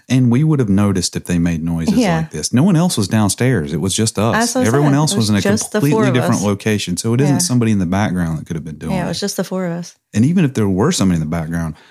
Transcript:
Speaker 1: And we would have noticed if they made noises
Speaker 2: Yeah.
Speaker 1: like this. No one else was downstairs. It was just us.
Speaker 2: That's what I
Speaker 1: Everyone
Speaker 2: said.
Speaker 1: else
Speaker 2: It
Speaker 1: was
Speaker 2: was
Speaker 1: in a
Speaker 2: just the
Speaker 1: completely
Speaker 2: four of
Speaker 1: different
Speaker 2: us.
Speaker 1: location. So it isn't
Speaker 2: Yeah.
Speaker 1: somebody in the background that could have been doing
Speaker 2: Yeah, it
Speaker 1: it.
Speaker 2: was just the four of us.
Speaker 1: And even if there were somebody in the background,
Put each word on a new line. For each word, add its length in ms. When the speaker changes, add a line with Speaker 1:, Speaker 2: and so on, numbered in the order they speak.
Speaker 1:
And 220
we 140
would 160
have 80
noticed 480
if 80
they 140
made 260
noises 320
Speaker 2:
Yeah. 220
Speaker 1:
like 120
this. 220
No 100
one 140
else 200
was 120
downstairs. 640
It 80
was 140
just 240
us. 160
Speaker 2:
That's 200
what 100
I 20
Speaker 1:
Everyone 260
Speaker 2:
said. 60
Speaker 1:
else 140
Speaker 2:
It 40
Speaker 1:
was 80
Speaker 2:
was 60
Speaker 1:
in 60
a 40
Speaker 2:
just 320
the 80
Speaker 1:
completely 220
Speaker 2:
four 60
of 60
Speaker 1:
different 260
Speaker 2:
us. 40
Speaker 1:
location. 520
So 180
it 60
isn't 160
Speaker 2:
Yeah. 20
Speaker 1:
somebody 340
in 60
the 80
background 520
that 80
could 100
have 80
been 140
doing 140
Speaker 2:
Yeah, 100
it 40
Speaker 1:
it. 20
Speaker 2:
was 120
just 160
the 80
four 220
of 60
us. 220
Speaker 1:
And 100
even 200
if 100
there 140
were 240
somebody 240
in 40
the 100
background, 440